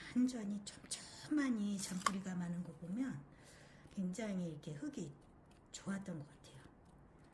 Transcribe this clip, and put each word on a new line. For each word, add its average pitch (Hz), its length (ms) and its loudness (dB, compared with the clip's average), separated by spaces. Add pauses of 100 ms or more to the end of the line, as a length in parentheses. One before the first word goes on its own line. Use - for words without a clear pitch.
(140)
완전히 233 500 6
촘촘하니 226 1120 2
잔뿌리가 185 560 0
많은 175 280 2
거 170 120 -6
보면 196 440 0 (760)
굉장히 185 540 2
이렇게 151 240 -4
흙이 170 380 -2 (600)
좋았던 190 460 -2
것 143 100 -6
같아요. - 320 -16 (720)